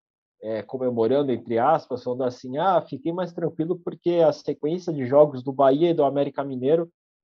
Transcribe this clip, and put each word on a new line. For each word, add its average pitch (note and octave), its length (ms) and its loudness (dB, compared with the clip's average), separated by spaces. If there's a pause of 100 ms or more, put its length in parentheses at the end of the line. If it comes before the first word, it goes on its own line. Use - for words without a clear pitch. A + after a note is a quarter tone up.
(400)
é, A2 220 -6
comemorando, B2+ 680 0
entre A#2 260 -2
aspas, C3+ 440 0
falando B2+ 220 -6
assim, B2+ 340 -8
"Ah, F3 220 2
fiquei D3 320 -6
mais F3 200 -6
tranquilo E3+ 460 -4
porque F3 460 -2
a D3 80 6
sequência D#3+ 600 -6
de C#3+ 140 -4
jogos C#3 360 4
do C3+ 100 -6
Bahia C#3 380 4
e E3 40 0
do D3+ 100 2
América C#3+ 400 -2
Mineiro C#3 440 0 (360)